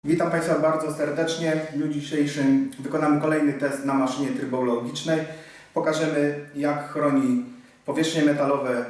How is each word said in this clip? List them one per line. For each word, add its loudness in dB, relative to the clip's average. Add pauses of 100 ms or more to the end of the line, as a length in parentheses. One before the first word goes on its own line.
Witam 2
Państwa 0
bardzo 0
serdecznie. -2 (180)
W -6
dniu 0
dzisiejszym 2
wykonamy 2
kolejny 2
test -2
na 0
maszynie 0
trybologicznej. -2 (540)
Pokażemy, 0
jak -2
chroni 2 (420)
powierzchnie 0
metalowe 2